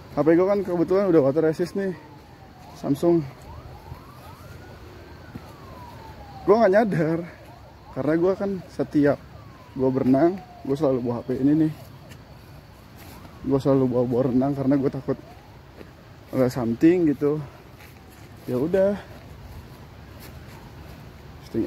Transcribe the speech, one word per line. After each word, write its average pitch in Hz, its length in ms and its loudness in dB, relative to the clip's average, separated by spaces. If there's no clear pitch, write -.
H - 80 -6
P 147 160 2
gua 180 160 4
kan 202 80 0
kebetulan 180 480 0
udah 165 160 6
water 151 240 2
resist 165 240 -2
nih, 190 240 -4
Samsung. 160 480 2
Gua 226 240 4
nggak 185 80 4
nyadar, 170 440 2
karena 135 240 0
gua 180 160 2
kan 196 240 -4
setiap 143 420 2
gua 131 160 2
berenang, 135 420 4
gua 135 80 -2
selalu 135 320 2
bawa 117 160 -4
H - 80 -6
P 120 80 -2
ini 139 140 4
nih. 156 80 0
Gua 135 160 2
selalu 135 320 4
bawa, 123 160 2
bawa 123 240 2
renang 131 240 2
karena 135 240 2
gua 139 160 0
takut 135 240 -4
ada 127 180 2
something 151 560 4
gitu. 147 320 0
Ya 123 160 -2
udah. 190 400 2
Something 117 180 -2